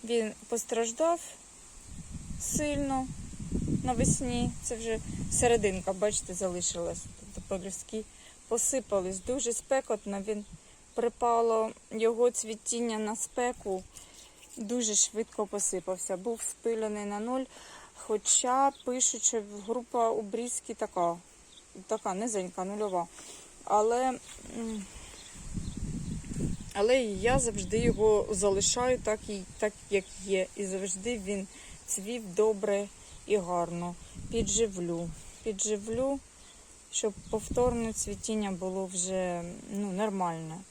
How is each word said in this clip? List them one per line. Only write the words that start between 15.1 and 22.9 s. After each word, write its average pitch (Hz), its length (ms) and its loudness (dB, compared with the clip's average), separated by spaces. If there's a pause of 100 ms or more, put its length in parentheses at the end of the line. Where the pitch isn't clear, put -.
посипався. 190 720 -2
Був 226 240 -4
спилений 214 640 -2
на 202 140 -4
нуль, 254 240 -2 (520)
хоча 254 760 4 (140)
пишуть, 247 380 0
що 220 200 2 (220)
група 233 440 2
обрізки 226 640 -2
така, 175 440 0 (680)
така 220 260 -2
низенька, 190 520 -2
нульова. 196 420 -2 (560)